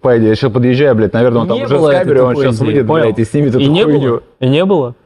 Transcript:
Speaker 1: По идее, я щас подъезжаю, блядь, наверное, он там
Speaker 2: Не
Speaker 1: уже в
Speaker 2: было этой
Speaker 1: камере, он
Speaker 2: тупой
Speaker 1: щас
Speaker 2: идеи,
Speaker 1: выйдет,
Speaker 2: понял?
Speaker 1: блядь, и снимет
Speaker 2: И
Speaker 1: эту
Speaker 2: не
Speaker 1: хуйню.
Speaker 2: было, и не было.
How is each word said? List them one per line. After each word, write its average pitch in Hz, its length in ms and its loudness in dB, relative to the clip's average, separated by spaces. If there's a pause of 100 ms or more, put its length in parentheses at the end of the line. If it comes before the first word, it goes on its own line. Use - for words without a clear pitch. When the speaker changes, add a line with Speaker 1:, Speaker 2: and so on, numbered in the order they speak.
Speaker 1:
По 123 160 0
идее, 110 120 2
я 110 60 2
щас 123 160 -2
подъезжаю, 127 440 0
блядь, 107 180 0
наверное, 117 280 0
он 170 60 -2
там 214 100 0
Speaker 2:
Не - 80 -4
Speaker 1:
уже 139 120 -2
в - 40 0
Speaker 2:
было 156 100 2
этой 135 120 0
Speaker 1:
камере, 135 180 2
он 127 120 2
Speaker 2:
тупой 139 120 0
Speaker 1:
щас 123 120 0
Speaker 2:
идеи, 113 100 -2
Speaker 1:
выйдет, 113 200 0
Speaker 2:
понял? 156 180 0
Speaker 1:
блядь, 110 140 -2
и 113 60 0
снимет 143 300 -2
Speaker 2:
И 135 80 2
Speaker 1:
эту 139 80 2
Speaker 2:
не 185 120 2
Speaker 1:
хуйню. 143 260 0
Speaker 2:
было, 117 140 -4 (160)
и 131 100 -2
не 156 160 0
было. 151 300 -2 (100)